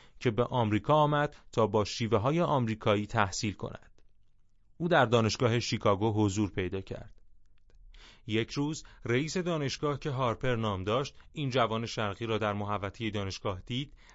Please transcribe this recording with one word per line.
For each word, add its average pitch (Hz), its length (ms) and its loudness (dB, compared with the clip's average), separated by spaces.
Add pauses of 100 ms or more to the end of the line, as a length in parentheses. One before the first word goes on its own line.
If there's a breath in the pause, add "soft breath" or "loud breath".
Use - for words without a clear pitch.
(200 loud breath)
که 123 120 0
به 120 120 2
آمریکا 113 500 0
آمد 147 420 2 (160)
تا 110 160 4
با 104 180 2
شیوه‌های 117 560 0
آمریکایی 110 640 2
تحصیل 101 460 0
کند. - 480 -14 (760)
او 170 100 -4
در 160 180 6
دانشگاه 113 540 4
شیکاگو 107 540 2
حضور 104 380 2
پیدا 95 300 -4
کرد. - 400 -14 (1080 loud breath)
یک 110 240 -2
روز 147 320 -4 (220 soft breath)
رئیس 131 320 0
دانشگاه 151 640 -2
که 156 100 -6
هارپر 127 460 0
نام 104 280 -2
داشت، 117 320 0 (180 soft breath)
این 143 160 -4
جوان 117 360 0
شرقی 107 400 -4
را 110 120 0
در 104 160 0
محوطه 101 560 -4
دانشگاه 98 560 -6
دید 135 280 -6 (220 soft breath)